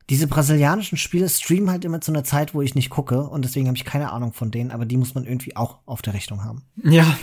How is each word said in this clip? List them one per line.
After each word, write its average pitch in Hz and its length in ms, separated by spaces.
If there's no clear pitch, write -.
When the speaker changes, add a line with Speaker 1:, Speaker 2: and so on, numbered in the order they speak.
Speaker 1:
Diese 143 180
brasilianischen 151 720
Spiele 180 300
streamen 185 400
halt 180 160
immer 165 160
zu 156 120
einer 151 100
Zeit, 147 320
wo 147 80
ich 135 140
nicht 131 140
gucke 139 380
und 143 160
deswegen 131 220
habe 127 100
ich - 80
keine 147 280
Ahnung 117 200
von 113 200
denen, 120 180
aber 117 160
die 123 120
muss 131 180
man 127 80
irgendwie 127 320
auch - 280
auf 120 160
der 101 140
Rechnung 101 300
haben. 113 180
Speaker 2:
Ja. 160 420